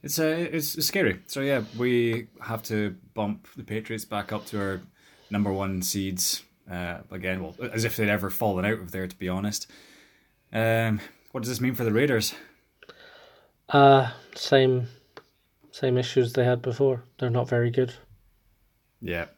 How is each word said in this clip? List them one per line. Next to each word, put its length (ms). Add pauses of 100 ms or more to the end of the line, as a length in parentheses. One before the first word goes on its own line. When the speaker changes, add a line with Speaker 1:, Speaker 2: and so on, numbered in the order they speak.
Speaker 1:
it's, 160
uh, 320
it's, 260
it's 100
scary. 400
So, 140
yeah, 220 (160)
we 480 (160)
have 220
to 320 (180)
bump 420
the 80
Patriots 400
back 280
up 140
to 140
our 200 (500)
number 220
one 300
seeds, 600 (280)
uh, 280 (120)
again, 320
well, 120 (180)
as 120
if 120
they'd 120
ever 220
fallen 340
out 160
of 100
there, 160
to 100
be 120
honest. 420 (840)
Um, 480 (320)
what 100
does 60
this 120
mean 140
for 100
the 80
Raiders? 420 (1400)
Speaker 2:
Uh, 400 (260)
same, 500 (840)
same 240
issues 360
they 120
had 180
before. 400 (160)
They're 120
not 180
very 220
good. 240 (1040)
Speaker 1:
Yeah. 260 (120)